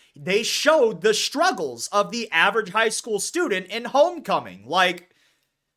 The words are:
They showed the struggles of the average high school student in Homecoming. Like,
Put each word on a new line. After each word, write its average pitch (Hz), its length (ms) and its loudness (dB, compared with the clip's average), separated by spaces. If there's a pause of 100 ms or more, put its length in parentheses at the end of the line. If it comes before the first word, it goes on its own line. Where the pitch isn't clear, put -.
(140)
They 180 280 0
showed 240 580 2
the 208 140 4
struggles 208 760 -2
of 202 220 0
the 233 200 -8
average 185 400 2
high 226 200 0
school 220 280 -4
student 202 500 -4
in 226 180 -8
Homecoming. 190 800 0
Like, 180 480 0 (640)